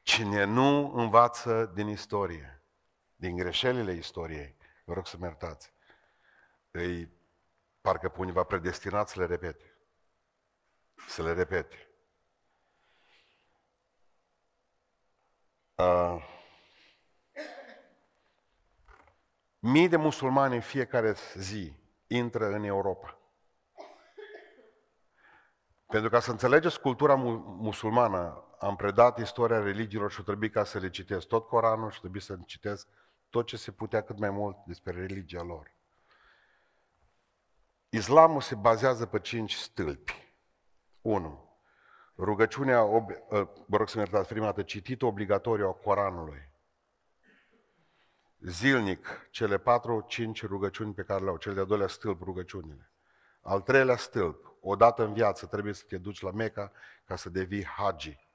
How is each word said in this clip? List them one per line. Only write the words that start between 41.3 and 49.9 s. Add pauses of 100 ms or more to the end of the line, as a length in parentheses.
rugăciunea
ob-, (220)
ă, (180)
vă
rog
să-mi
iertați,
prima
dată,
cititul
obligatoriu
al
Coranului. (1900)
Zilnic,
cele
patru,